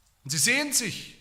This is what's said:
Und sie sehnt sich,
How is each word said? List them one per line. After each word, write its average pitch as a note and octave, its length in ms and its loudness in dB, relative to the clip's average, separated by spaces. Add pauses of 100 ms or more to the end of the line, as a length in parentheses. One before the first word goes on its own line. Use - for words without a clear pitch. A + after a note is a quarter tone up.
(240)
Und C3+ 80 -10
sie D#3+ 60 -2
sehnt C4 380 2
sich, - 460 -4